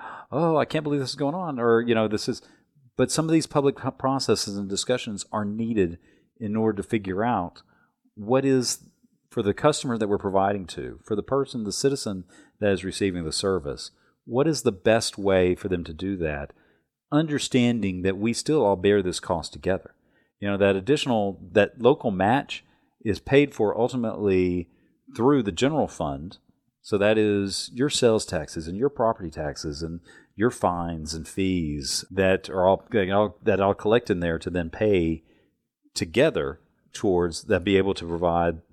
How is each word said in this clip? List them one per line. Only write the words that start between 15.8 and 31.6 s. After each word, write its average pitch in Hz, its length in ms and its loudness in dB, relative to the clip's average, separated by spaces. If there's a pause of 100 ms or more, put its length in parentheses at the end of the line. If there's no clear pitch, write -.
to 80 100 -12
do 95 240 -4
that, 73 360 -6 (580)
understanding 120 920 0
that 95 140 0
we 113 160 -2
still 147 320 0
all 98 100 4
bear 101 260 4
this 90 180 -4
cost 82 340 -4
together. 90 400 -4 (460)
You 101 100 -4
know, 101 80 -2
that 98 180 4
additional, 107 640 0 (140)
that - 280 2
local 123 300 4
match 98 520 0 (400)
is 104 160 -2
paid 139 340 2
for 104 240 0
ultimately 101 920 0 (460)
through 131 280 4
the 98 80 -2
general 120 360 0
fund. 73 500 -8 (440)
So - 160 -2
that 104 200 4
is 101 560 0
your 135 160 0
sales 113 360 2
taxes 80 420 -6
and 90 100 -8
your 139 120 0
property 113 400 -2
taxes 73 520 -8
and 82 180 -8 (360)
your 107 160 2
fines 85 600 -4
and 80 140 -10
fees 82 840 -2